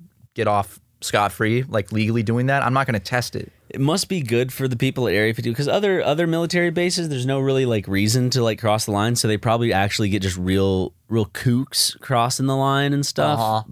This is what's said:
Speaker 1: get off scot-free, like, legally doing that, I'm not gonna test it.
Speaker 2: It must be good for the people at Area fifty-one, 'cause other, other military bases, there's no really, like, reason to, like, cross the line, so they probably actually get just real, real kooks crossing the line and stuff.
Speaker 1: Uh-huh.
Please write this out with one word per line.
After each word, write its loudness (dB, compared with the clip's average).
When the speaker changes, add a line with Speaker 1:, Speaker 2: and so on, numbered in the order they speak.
Speaker 1:
get -2
off 0
scot-free, 0
like, -4
legally 0
doing 0
that, 0
I'm 0
not 0
gonna -2
test -4
it. -10
Speaker 2:
It -10
must 0
be -2
good 0
for -4
the -2
people -2
at 0
Area 2
fifty-one, -4
'cause -2
other, 2
other 0
military 0
bases, -2
there's -2
no 0
really, 2
like, 0
reason 2
to, 0
like, 0
cross 2
the -4
line, 2
so 0
they 2
probably 2
actually 2
get 0
just -2
real, 2
real 0
kooks -2
crossing 0
the 0
line 2
and 0
stuff. 0
Speaker 1:
Uh-huh. 0